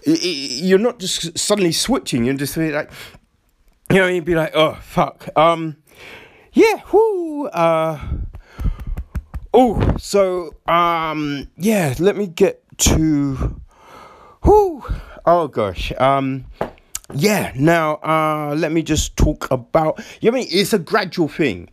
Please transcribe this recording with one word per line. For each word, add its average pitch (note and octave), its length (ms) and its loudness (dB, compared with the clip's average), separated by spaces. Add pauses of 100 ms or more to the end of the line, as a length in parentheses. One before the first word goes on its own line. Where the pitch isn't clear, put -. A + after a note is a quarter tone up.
It, E3 220 2
it, C#3 400 -6
you're F#3 140 4
not A#3+ 200 0
just E3+ 400 -6
suddenly G3+ 340 0
switching. D#3 520 -2
You're C3 100 0
just C#3 220 -6
like, D#3 340 -4 (1000)
you F#3+ 60 4
know, F#3+ 120 6
you'd F3+ 160 0
be F3 100 0
like, D#3+ 200 0
Oh, D#3 280 2
fuck. - 540 -4
Um, E3 400 2 (800)
yeah, G4+ 280 4 (100)
whoo, F4 560 2
uh, D#3+ 500 0 (1500)
oh, A#3 460 4
so, F3+ 560 -2 (140)
um, D#3+ 880 -2
yeah, F#3 420 0
let F#3+ 180 2
me G3+ 120 -4
get E3+ 340 0 (160)
to, C#3+ 840 0 (840)
whoo, F#4 400 4 (420)
oh, E3 220 4
gosh, G#2 500 -4
um, C3+ 460 0 (680)
yeah, D#3 440 0
now, D#3 400 2
uh, D#3 600 -2
let D#3+ 140 -2
me E3 120 0
just D3+ 340 -2
talk - 340 0
about, D#3 480 -2 (220)
you G3+ 100 2
know A#3+ 60 2
what B3 80 0
I - 0 -
mean? - 80 -10
It's F#3 200 0
a A3+ 60 2
gradual F3 480 -2
thing. G#2 460 -4